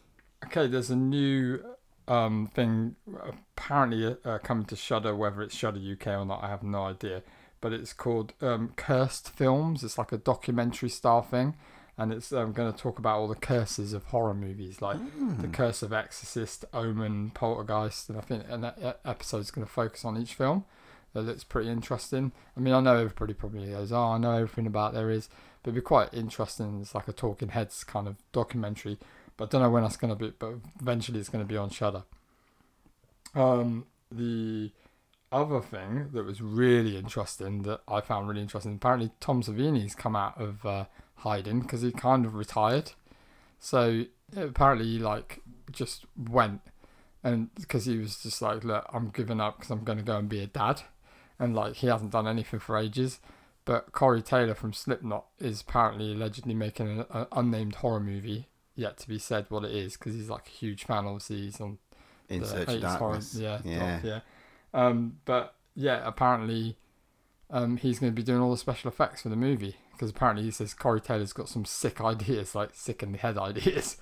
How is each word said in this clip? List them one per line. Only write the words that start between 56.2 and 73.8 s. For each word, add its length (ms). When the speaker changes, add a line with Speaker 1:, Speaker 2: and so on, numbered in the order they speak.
Speaker 1:
making 320
an, 240
an 200
unnamed 440
horror 240
movie, 480
yet 220
to 100
be 120
said 300
what 140
it 80
is, 260
'cause 160
he's, 160
like, 180
a 40
huge 340
fan. 200
Obviously, 380
he's 180
on 160
Speaker 2:
In 120
Speaker 1:
the 60
Speaker 2:
Search 160
of 60
Speaker 1:
eighties 140
horror, 180
Speaker 2:
Darkness. 220
Speaker 1:
yeah, 280
Speaker 2:
Yeah. 400
Speaker 1:
yeah. 160
Um, 520
but 300
yeah, 320
apparently, 720
um, 260
he's 220
gonna 140
be 100
doing 180
all 100
the 60
special 320
effects 320
for 80
the 60
movie, 400
'cause 120
apparently 360
he 60
says 220
Corey 280
Taylor's 320
got 160
some 160
sick 360
ideas, 540
like, 180
sick 300
in 80
the 60
head 200
ideas. 640